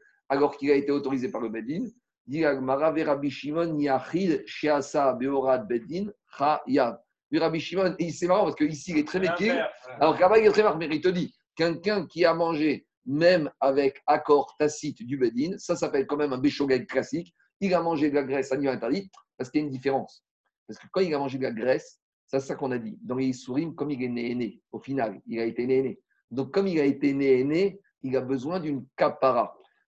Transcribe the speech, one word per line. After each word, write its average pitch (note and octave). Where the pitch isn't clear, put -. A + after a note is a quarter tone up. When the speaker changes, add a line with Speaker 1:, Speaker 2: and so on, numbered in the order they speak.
Speaker 1:
alors C#3
qu'il C#3
a C#3
été C#3
autorisé C3+
par A#2
le A2+
Beit A2
Din ? D#3
Dit D3
la C#3+
Gemara, C3+
Ve D#3
Rabbi C#3+
Shimon, D3+
Yachid, D3
Sheasa, C#3+
Beorad, C3
Beit A#2
Din, F#3+
Chayav. C#3
Oui, D#3
Rabbi D#3+
Shimon, F3+
et D#3+
c'est F3
marrant F#3+
parce D#3+
que D3+
ici D#3
il D3+
est D3
très F#3
Speaker 2:
C'est F#3
Speaker 1:
méquille, E3+
Speaker 2:
l'inverse, A#3
ouais. -
Speaker 1:
alors D3+
que D3+
là-bas, F#3+
il A3
est G#3
très G#3+
marqué, E3
mais D#3
il D3+
te F3+
dit, F3
quelqu'un E3+
qui E3
a E3
mangé, D#3
même D#3
avec C3+
accord D3+
tacite D3
du C3
Beit B2
Din, C#3+
ça -
s'appelle D3
quand D3
même D3
un B2+
Béchogeg C3
classique, C3
il F#3+
a E3+
mangé D#3
de C#3
la C#3+
graisse, C3+
animal C#3
interdit, A#2
parce B2+
qu'il D3+
y D3+
a D3
une C#3
différence. C3
Parce A2
que -
quand F#3
il E3
a C#3+
mangé C3+
de C3
la B2+
graisse, B2
ça, C3+
c'est C3
ça D3
qu'on C3
a B2
dit, A2
dans B2
les C3
Issourim, C3+
comme D3
il B2+
est B2+
né, A#2+
né, A#2
au A2
final, A#2
il A2+
a A2+
été A#2
né, C3
né. A#2+
Donc, C3+
comme G3
il E3
a C#3+
été C#3
né, C3+
né, F3+
il C3
a B2+
besoin C3+
d'une D3
kapara. B2+